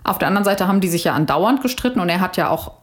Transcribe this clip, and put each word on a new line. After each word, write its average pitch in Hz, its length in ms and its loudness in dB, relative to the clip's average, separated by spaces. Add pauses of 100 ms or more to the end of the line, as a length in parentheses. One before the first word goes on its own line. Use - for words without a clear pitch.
Auf 190 140 -2
der - 120 0
anderen 202 180 2
Seite 196 200 0
haben 196 140 2
die 185 80 0
sich 170 160 -2
ja 156 80 2
andauernd 156 480 2
gestritten 247 400 -2
und 175 80 0
er 175 120 0
hat 180 180 -2
ja 160 100 0
auch - 240 -4 (100)